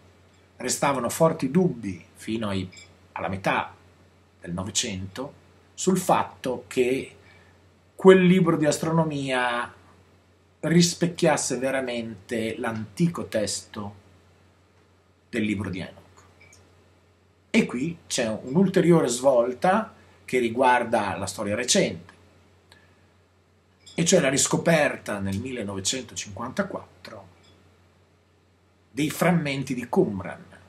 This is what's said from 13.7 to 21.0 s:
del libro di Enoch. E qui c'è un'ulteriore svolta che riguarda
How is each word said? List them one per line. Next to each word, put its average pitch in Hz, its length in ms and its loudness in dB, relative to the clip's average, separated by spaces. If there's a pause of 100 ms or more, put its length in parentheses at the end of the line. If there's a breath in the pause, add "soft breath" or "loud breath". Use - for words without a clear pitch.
del 113 140 -2
libro 98 260 -2
di 92 100 -8
Enoch. - 200 -12 (1500)
E 220 160 2
qui 147 320 -6 (100)
c'è 117 220 -4
un'ulteriore 160 800 2
svolta 127 840 2 (300 loud breath)
che 127 160 0
riguarda 117 800 2